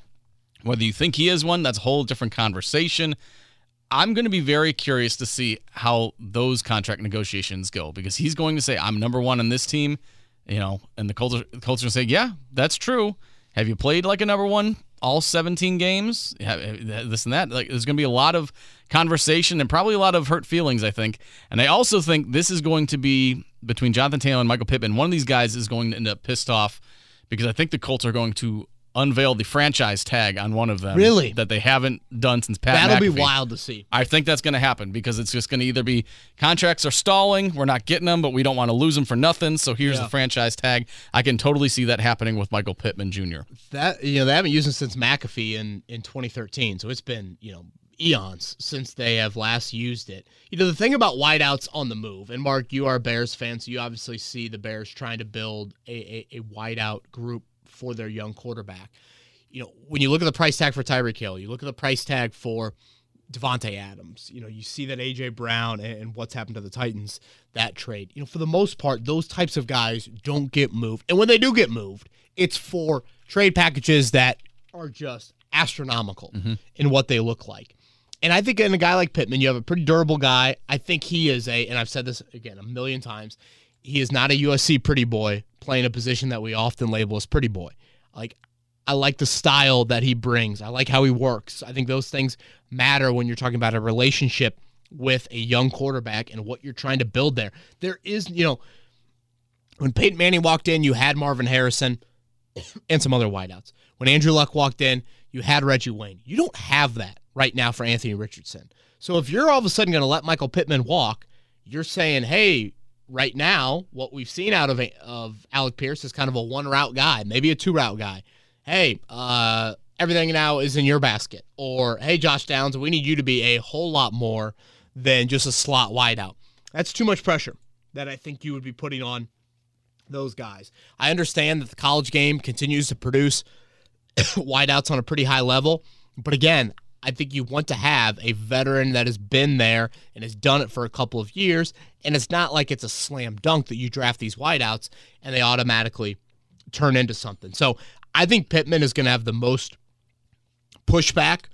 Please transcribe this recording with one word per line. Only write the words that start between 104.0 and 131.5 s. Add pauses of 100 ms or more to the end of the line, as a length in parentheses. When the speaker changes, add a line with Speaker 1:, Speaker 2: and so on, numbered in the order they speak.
Speaker 2:
Andrew
Luck
walked
in, (280)
you
had
Reggie
Wayne.
You
don't
have
that (140)
right
now
for
Anthony
Richardson. (280)
So
if
you're
all
of
a
sudden
gonna
let
Michael
Pittman
walk, (380)
you're
saying,
"Hey, (360)
right
now,
what
we've
seen
out
of, (200)
of
Alec
Pierce
is
kind
of
a
one-route
guy,
maybe
a
two-route
guy. (400)
Hey,
uh, (260)
everything
now
is
in
your
basket." (120)
Or,
"Hey,
Josh
Downs,
we
need
you
to
be
a
whole
lot
more (420)
than
just
a
slot
wideout." (380)
That's
too
much
pressure (360)
that
I
think
you
would
be
putting
on (800)
those
guys. (260)
I
understand